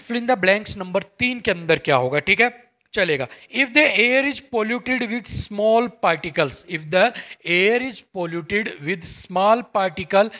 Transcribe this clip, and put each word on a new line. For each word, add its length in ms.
fill 160
in 80
the 120
blanks 340
नंबर 260
तीन 360
के 120
अंदर 260
क्या 180
होगा, 240
ठीक 220
है? 240
चलेगा। 340
If 120
the 160
air 340
is 60
polluted 460
with 260
small 600
particles, 600
if 100
the 160
air 340
is 100
polluted 520
with 200
small 560
particle 520